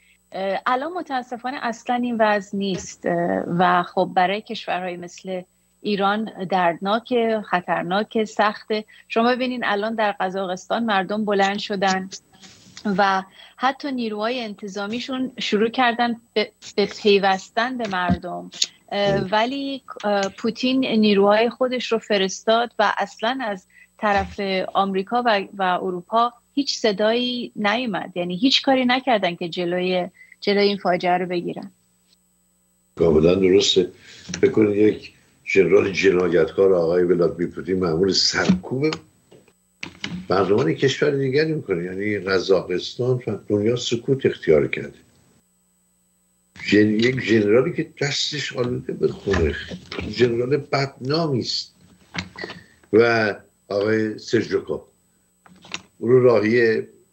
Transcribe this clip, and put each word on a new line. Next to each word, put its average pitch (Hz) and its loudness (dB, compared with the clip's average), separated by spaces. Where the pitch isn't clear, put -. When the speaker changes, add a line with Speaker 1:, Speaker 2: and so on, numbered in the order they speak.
Speaker 1:
اه، 190 -4
الان 269 -2
متاسفانه 254 -8
اصلاً 240 -4
این 247 -2
وضع 208 0
نیست، - -4
اه، 175 0
و 180 2
خب 180 -2
برای 185 2
کشورهای 185 -8
مثل 180 -10
ایران 202 -2
دردناک، 214 0
خطرناک، 180 -2
سخته. 214 -2
شما 233 2
ببینین 247 -4
الان 208 -2
در 208 0
قزاقستان 190 -4
مردم 208 -2
بلند 202 0
شدن 190 -2
و 190 2
حتی 269 -2
نیروهای 226 -4
انتظامیشون 220 -6
شروع 214 0
کردن 240 0
به، 214 0
به 202 2
پیوستن 202 2
به 233 -4
مردم. 175 -4
اه، 202 0
Speaker 2:
مم. 190 -4
Speaker 1:
ولی، 269 -2
اه، 208 0
پوتین 254 -2
نیروهای 214 4
خودش 247 -2
رو 226 0
فرستاد 220 0
و 202 2
اصلاً 226 -4
از 202 -8
طرف 202 0
آمریکا 196 0
و، 208 2
و 185 0
اروپا 190 -2
هیچ - -2
صدایی 233 0
نیومد، 208 -2
یعنی 180 -4
هیچ 262 2
کاری 262 2
نکردن 233 0
که 175 -6
جلوی، 180 -2
جلوی 202 2
این 202 2
فاجعه 180 0
رو 180 -2
بگیرن. 175 -6
Speaker 2:
کاملاً 82 4
درسته. 95 4
فکر 98 4
کنید 104 2
یک - 2
ژنرال 98 4
جنایتکار 90 2
آقای 87 2
ولادیمیر 85 0
پوتین 87 -4
مأمور 90 2
سرکوب 135 0
مردمان 101 2
کشور 143 0
دیگری 139 0
می‌کنه، 95 -4
یعنی 98 -4
قزاقستان 92 0
و 107 -4
دنیا 107 2
سکوت 127 -2
اختیار 78 2
کرده. - -8
ژن-، 101 2
یک 110 2
ژنرالی 113 2
که - -6
دستش 143 -6
آلوده 123 -4
به - -2
خونه، 87 0
ژنرال 120 0
بدنامی 139 -4
است. - -8
و 110 4
آقای 107 0
سرژوکو 95 -2
او 110 -6
رو 123 6
راهی 113 4